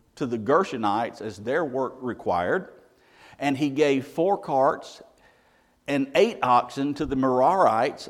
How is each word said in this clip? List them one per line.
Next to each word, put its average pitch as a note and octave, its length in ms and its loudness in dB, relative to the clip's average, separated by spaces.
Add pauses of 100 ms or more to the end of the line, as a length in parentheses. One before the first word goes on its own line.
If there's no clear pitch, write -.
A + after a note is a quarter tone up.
(160)
to D3+ 100 -6
the A#2 140 -4
Gershonites A#2 840 0
as G#2 160 -10
their B2+ 260 -2
work C3 380 -6
required, A2 720 -2 (640)
and C#3+ 200 -2
he D3 120 0
gave C3+ 380 2
four F#3+ 280 0
carts D3 680 -2 (840)
and C#3 280 -2
eight G3+ 260 2
oxen C#3 540 2
to D#3 100 -4
the C3+ 100 -4
Merarites C3 960 2